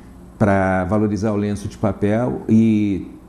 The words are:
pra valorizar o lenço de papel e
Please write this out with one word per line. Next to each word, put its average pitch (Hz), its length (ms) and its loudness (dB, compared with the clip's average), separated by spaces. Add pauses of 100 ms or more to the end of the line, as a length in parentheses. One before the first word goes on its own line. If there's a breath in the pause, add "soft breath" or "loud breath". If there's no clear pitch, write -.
(360 loud breath)
pra 95 500 2
valorizar 107 440 0
o 104 60 -2
lenço 104 320 -4
de - 100 -14
papel 110 680 -2
e 107 580 2 (220)